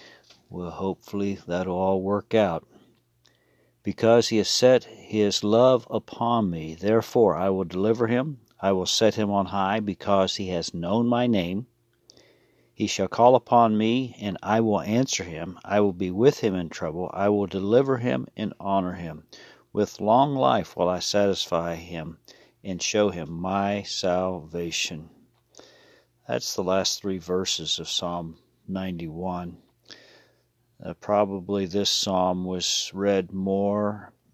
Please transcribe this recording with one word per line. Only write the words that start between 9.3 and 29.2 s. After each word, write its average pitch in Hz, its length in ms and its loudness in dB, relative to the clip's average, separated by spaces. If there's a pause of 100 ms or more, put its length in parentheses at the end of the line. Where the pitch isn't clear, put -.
on 101 160 2
high 98 320 0
because 98 580 0
he 98 120 -8
has 85 260 -4
known 92 320 0
my 120 220 2
name. 98 400 -2 (1080)
He 107 140 -2
shall - 180 -2
call 123 300 6
upon 117 420 4
me, 117 400 0
and 104 240 -6
I 104 180 2
will 107 200 2
answer 113 420 -2
him. 85 420 -10
I 101 140 0
will 101 140 4
be 90 180 -4
with 110 300 2
him 101 160 0
in 87 140 -4
trouble. 85 440 -6
I 98 140 0
will 104 180 2
deliver 113 520 2
him 123 280 -2 (100)
and 104 220 -6
honor 95 360 -2
him. 82 300 -10 (480)
With - 280 -2
long 131 340 4
life 131 420 0
will 87 120 2
I 90 100 0
satisfy 87 800 0
him 82 420 -10 (460)
and 92 180 -8
show 104 280 2
him 82 200 -8
my 98 540 -2
salvation." 85 1300 -4 (1160)
That's - 280 -4
the 98 100 -4
last 92 380 0
three 95 160 -4
verses 87 600 -4
of 82 80 -10
Psalm 87 520 -6 (280)
ninety-one. 87 920 -6 (1200)